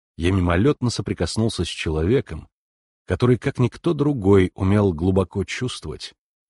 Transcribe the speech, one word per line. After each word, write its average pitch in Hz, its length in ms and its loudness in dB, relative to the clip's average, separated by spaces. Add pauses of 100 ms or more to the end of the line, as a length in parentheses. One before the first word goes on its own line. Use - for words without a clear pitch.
(180)
я 85 140 0
мимолётно 98 580 2
соприкоснулся 104 720 -4
с - 40 -4
человеком, 82 800 -2 (580)
который, 120 320 2
как - 200 -4
никто 143 360 -2
другой, 101 600 4
умел 101 380 2
глубоко 95 520 0
чувствовать, - 680 -10 (360)